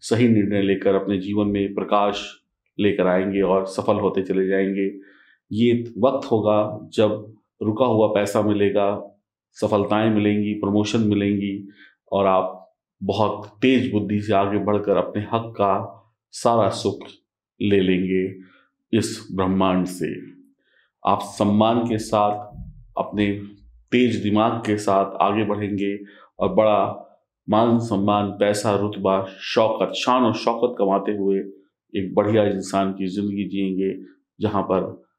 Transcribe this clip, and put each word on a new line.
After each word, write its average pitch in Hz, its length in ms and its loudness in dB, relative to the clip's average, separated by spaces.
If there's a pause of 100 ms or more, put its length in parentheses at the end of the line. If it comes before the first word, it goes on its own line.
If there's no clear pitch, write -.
सही 117 280 2
निर्णय 101 340 2
लेकर 98 320 2
अपने 98 240 0
जीवन 101 280 -2
में 101 280 -2
प्रकाश 101 580 -2 (480)
लेकर 95 260 2
आएंगे 95 340 0
और 95 260 2
सफल 104 300 0
होते 95 260 0
चले 95 240 0
जाएंगे। 98 520 0 (540)
ये 120 320 2 (140)
वक्त 135 340 0
होगा 107 600 0
जब 107 420 0 (280)
रुका 110 240 0
हुआ 110 200 4
पैसा 101 360 0
मिलेगा, 101 760 0 (340)
सफलताएं 107 580 0
मिलेंगी, 104 440 0
प्रमोशन 104 440 0
मिलेंगी 101 720 0 (440)
और 98 140 2
आप - 480 -2 (280)
बहुत 104 600 -2
तेज 127 300 2
बुद्धि 104 280 -2
से 104 140 -2
आगे 101 240 0
बढ़कर 101 380 0
अपने 104 260 -2
हक 117 240 -4
का 101 460 -2 (380)
सारा 113 380 2
सुख - 300 -4 (640)
ले 101 180 4
लेंगे 92 540 0 (640)
इस - 340 -6
ब्रह्मांड 92 540 0
से। - 340 -8 (840)
आप 98 160 2
सम्मान 110 680 2
के 110 100 -2
साथ, 104 480 0 (520)
अपने 101 340 0 (580)
तेज 123 260 2
दिमाग 104 360 2
के 110 240 -2
साथ 98 460 0
आगे 104 220 2
बढ़ेंगे 101 540 -4 (400)
और 95 160 0
बड़ा 104 480 2 (480)
मान 117 280 4
सम्मान, 101 520 0
पैसा, 104 460 0
रुतबा, 98 500 -2 (140)
शौकत, - 520 0
शान 127 300 0
और 113 120 2
शौकत 120 440 0
कमाते 98 340 0
हुए 98 260 0 (580)
एक 90 180 -4
बढ़िया 104 300 2
इंसान 95 480 -2
की 95 140 -6
जिंदगी 101 420 -4
जिएंगे, 95 560 -4 (360)
जहां 101 220 -2
पर - 420 -4 (140)